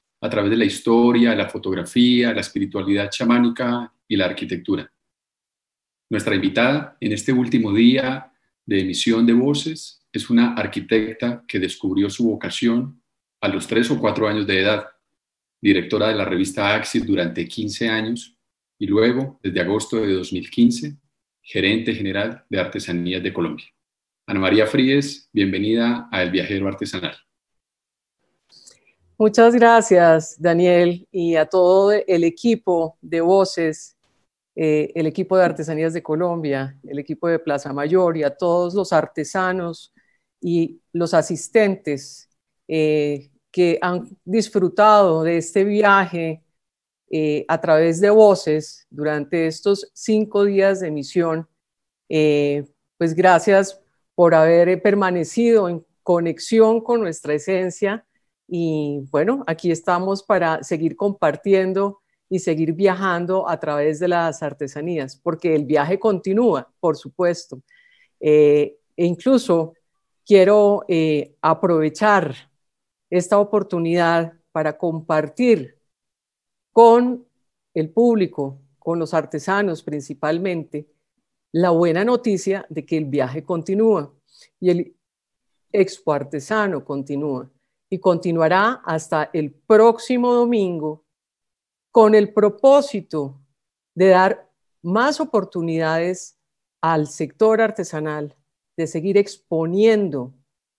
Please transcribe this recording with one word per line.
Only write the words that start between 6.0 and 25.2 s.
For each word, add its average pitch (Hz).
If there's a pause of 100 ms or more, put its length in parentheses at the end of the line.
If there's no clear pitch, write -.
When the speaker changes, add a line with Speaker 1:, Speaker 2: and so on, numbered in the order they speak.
Speaker 1:
Nuestra 107
invitada 120
en 104
este 107
último 117
día 131 (340)
de 98
emisión 110
de 117
Voces 143
es -
una 117
arquitecta 110
que 107
descubrió 98
su 117
vocación 117 (400)
a 104
los 98
tres 117
o 127
cuatro 107
años 104
de 95
edad, 104 (760)
directora 101
de 110
la 98
revista 95
Axis 107
durante 87
quince 107
años 113 (420)
y 104
luego, 123
desde 95
agosto 104
de 104
dos 92
mil 90
quince, 120 (460)
gerente 107
general 101
de 95
Artesanías 87
de 90
Colombia. 78 (600)
Ana 95
María 101
Fríes, 135